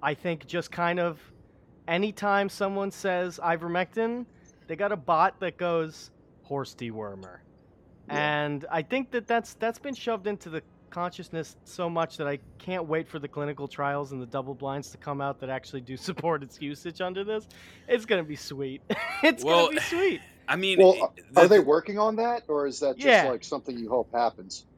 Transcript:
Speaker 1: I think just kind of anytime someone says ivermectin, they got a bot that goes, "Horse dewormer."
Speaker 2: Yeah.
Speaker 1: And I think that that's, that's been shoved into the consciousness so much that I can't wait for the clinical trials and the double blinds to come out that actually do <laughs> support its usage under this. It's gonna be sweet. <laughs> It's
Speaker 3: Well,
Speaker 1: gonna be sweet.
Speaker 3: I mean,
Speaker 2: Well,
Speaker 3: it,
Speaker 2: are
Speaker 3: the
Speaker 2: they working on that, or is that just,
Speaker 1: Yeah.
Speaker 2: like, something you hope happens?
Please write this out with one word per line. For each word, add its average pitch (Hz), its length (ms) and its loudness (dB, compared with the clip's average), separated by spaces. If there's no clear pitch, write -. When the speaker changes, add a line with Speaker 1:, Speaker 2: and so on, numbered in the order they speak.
Speaker 1:
I 147 120 0
think 165 320 -6
just - 260 -6
kind 175 280 0
of 170 200 -2
anytime 202 600 0
someone 196 420 -4
says 180 520 -4
ivermectin, 180 840 -2
they 165 80 -6
got 202 160 0
a 214 40 -4
bot 170 440 2
that 180 160 -6
goes, 165 540 -2
"Horse 139 320 -6
dewormer." 104 640 -12
Speaker 2:
Yeah. 147 360 0
Speaker 1:
And 147 260 -6
I 160 120 -2
think 254 300 -4
that 240 140 -4
that's, 233 280 -2
that's 233 240 -4
been 277 160 -10
shoved 220 320 -6
into 202 240 -6
the 160 120 -6
consciousness 175 760 -8
so 175 260 -6
much 165 280 -2
that 147 100 -2
I 143 100 -2
can't 180 280 -4
wait 156 220 -2
for 165 100 -10
the 143 100 -10
clinical 143 380 -6
trials 143 460 -4
and 131 100 -8
the 123 40 -10
double 131 280 -6
blinds 135 380 -8
to - 60 -20
come 143 220 -8
out 139 200 -4
that 131 100 -8
actually 131 300 -8
do 127 160 -12
<laughs> - 120 -10
support 160 340 -2
its - 180 -18
usage 151 400 -10
under 185 240 -4
this. 214 220 -6
It's 226 180 0
gonna 190 180 2
be 151 120 -10
sweet. 135 500 -10
<laughs> - 360 -4
It's 311 220 4
Speaker 3:
Well, 339 220 6
Speaker 1:
gonna 302 140 0
be - 60 -4
sweet. 339 340 0
Speaker 3:
I 143 100 2
mean, 190 220 2
Speaker 2:
Well, 185 380 8
Speaker 3:
it, - 80 -20
Speaker 2:
are 180 80 12
Speaker 3:
the 185 40 6
Speaker 2:
they 208 120 10
working 165 380 2
on 214 180 2
that, 233 320 -2
or 147 180 0
is 131 140 -6
that - 160 0
just, 269 100 0
Speaker 1:
Yeah. 190 240 6
Speaker 2:
like, 120 120 -4
something 135 360 -8
you 113 100 -8
hope 117 240 0
happens? 110 540 -2